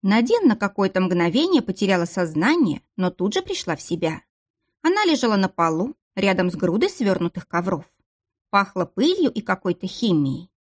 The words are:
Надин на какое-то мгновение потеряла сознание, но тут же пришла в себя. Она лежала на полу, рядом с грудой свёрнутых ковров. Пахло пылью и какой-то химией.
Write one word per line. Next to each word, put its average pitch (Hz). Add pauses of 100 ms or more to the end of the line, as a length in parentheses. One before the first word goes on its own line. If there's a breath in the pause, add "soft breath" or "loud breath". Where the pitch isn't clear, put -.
Надин 262
на 220
какое-то 196
мгновение 190
потеряла 190
сознание, 175 (120)
но 185
тут 190
же 381
пришла 349
в -
себя. 160 (640)
Она 392
лежала 254
на 190
полу, 170 (200)
рядом 190
с -
грудой 214
свёрнутых 180
ковров. 175 (640)
Пахло 196
пылью 330
и 220
какой-то -
химией. 165 (100)